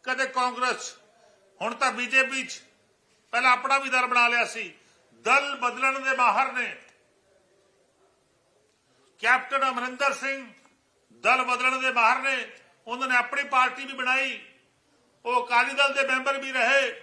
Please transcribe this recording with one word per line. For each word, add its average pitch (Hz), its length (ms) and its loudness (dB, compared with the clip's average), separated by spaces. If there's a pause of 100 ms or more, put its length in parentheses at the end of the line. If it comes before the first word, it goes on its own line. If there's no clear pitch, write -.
ਕਦੇ 254 220 -2
ਕਾਂਗਰਸ 247 580 -2
'ਚ, - 120 -14 (640)
ਹੁਣ 233 140 -4
ਤਾਂ 254 160 0
ਬੀਜੇਪੀ 262 520 0
'ਚ, - 180 -12 (720)
ਪਹਿਲਾਂ 254 180 4
ਆਪਣਾ 269 280 2
ਵੀ 269 100 -6
ਦਰ 254 160 2
ਬਣਾ 247 220 4
ਲਿਆ 240 180 2
ਸੀ। 208 280 -10 (520)
ਦਲ 277 300 2
ਬਦਲਣ 254 440 -2
ਦੇ 262 160 -2
ਮਾਹਰ 247 360 2
ਨੇ 240 240 -6 (2500)
ਕੈਪਟਨ 254 480 2
ਅਮਰਿੰਦਰ 254 440 -2
ਸਿੰਘ, 269 340 -8 (760)
ਦਲ 254 220 2
ਬਦਲਣ 254 340 -2
ਦੇ 262 120 -2
ਮਾਹਰ 240 300 2
ਨੇ। 269 140 -2 (520)
ਉਹਨਾਂ 247 200 -6
ਨੇ 254 100 0
ਆਪਣੀ 277 320 -2
ਪਾਰਟੀ 262 360 0
ਵੀ 269 80 -12
ਬਣਾਈ, 254 460 -2 (840)
ਉਹ 240 200 0
ਅਕਾਲੀ 247 280 2
ਦਲ 277 200 4
ਦੇ 277 140 0
ਮੈਂਬਰ 262 300 0
ਵੀ 269 140 -8
ਰਹੇ 254 520 2